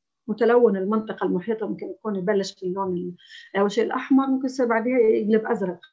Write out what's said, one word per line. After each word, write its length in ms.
وتلون 500
المنطقة 480
المحيطة 420
ممكن 200
يكون 280
يبلش 460
باللون 360
ال-، 180
أول 120
شيء 120
الأحمر، 440
ممكن 180
يصير 200
بعدها 320
يقلب 480
أزرق. 340